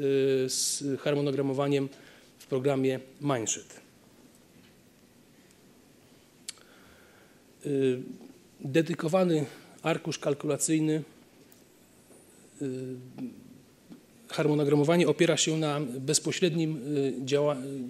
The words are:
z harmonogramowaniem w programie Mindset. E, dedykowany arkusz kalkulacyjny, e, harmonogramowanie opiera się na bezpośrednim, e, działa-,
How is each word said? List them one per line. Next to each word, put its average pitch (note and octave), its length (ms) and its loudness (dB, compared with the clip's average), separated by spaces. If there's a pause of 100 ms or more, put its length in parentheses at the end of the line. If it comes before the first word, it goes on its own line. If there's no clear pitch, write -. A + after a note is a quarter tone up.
(480)
z - 360 -4 (160)
harmonogramowaniem C#3 880 0 (500)
w - 80 -20
programie C3 540 0 (200)
Mindset. B2+ 600 -4 (3750)
E, - 20 -4 (920)
dedykowany D#3+ 840 2 (380)
arkusz D#3+ 360 -4
kalkulacyjny, D#3 840 0 (1600)
e, C#3 40 -2 (1600)
harmonogramowanie D3+ 800 4
opiera D#3+ 280 4
się D#3+ 200 0
na D3+ 240 0
bezpośrednim, D3+ 1000 -2 (420)
e, - 20 -6
działa-, C#3+ 380 0 (280)